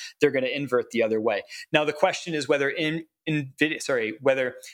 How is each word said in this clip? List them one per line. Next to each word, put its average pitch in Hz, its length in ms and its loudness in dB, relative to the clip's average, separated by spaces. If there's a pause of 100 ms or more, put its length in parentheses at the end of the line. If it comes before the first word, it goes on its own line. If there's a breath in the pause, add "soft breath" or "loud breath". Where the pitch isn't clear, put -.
(200 loud breath)
they're 147 100 6
gonna 131 160 0
invert 123 440 -2
the 113 120 0
other 110 180 2
way. 107 220 0 (300 loud breath)
Now, 151 120 4
the 147 80 -2
question 175 420 0
is 139 140 -4
whether 143 200 2
in, 160 360 -2 (220)
in 147 320 -2
vid-, 156 240 2
sorry, 113 380 -2
whether, 131 340 2 (200 loud breath)